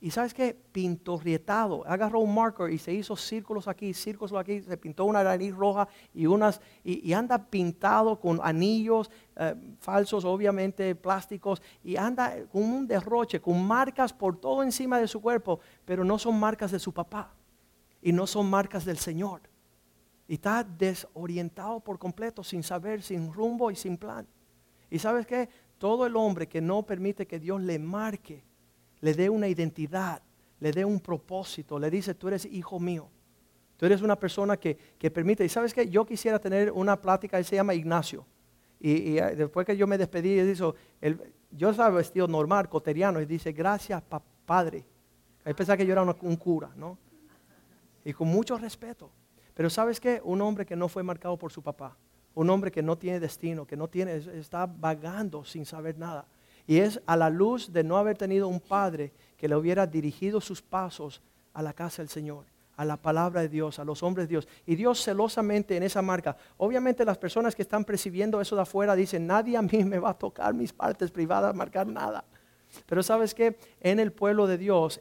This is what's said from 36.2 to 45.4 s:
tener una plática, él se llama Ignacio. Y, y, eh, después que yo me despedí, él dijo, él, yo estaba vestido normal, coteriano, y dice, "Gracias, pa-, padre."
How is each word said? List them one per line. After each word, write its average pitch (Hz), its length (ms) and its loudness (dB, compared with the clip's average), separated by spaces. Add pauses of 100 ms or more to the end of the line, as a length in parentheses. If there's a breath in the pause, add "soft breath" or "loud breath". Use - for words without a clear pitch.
tener 202 340 2
una 196 260 2
plática, 196 380 0
él 180 80 2
se 196 120 0
llama 196 180 2
Ignacio. 165 500 -2 (560 soft breath)
Y, 156 300 2
y, 156 80 2
eh, 160 180 2
después 151 300 0
que 202 100 0
yo 196 100 4
me 196 120 2
despedí, 185 400 2
él 185 100 4
dijo, 175 260 0 (260 loud breath)
él, 156 340 -4 (160)
yo 165 200 2
estaba 214 200 4
vestido 180 360 2
normal, 165 440 2
coteriano, 165 500 0
y 151 60 -2
dice, 160 260 -4
"Gracias, 185 500 -2
pa-, - 200 -10 (240)
padre." 165 400 0 (580)